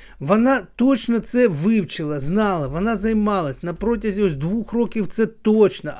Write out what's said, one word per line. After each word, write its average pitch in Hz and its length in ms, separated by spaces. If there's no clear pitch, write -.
Вона 220 420
точно 240 420
це 240 300
вивчила, 160 720
знала, 175 460
вона 185 300
займалась 208 680
на 170 120
протязі 208 480
ось 180 120
двох 175 380
років, 220 340
це 220 200
точно, 202 720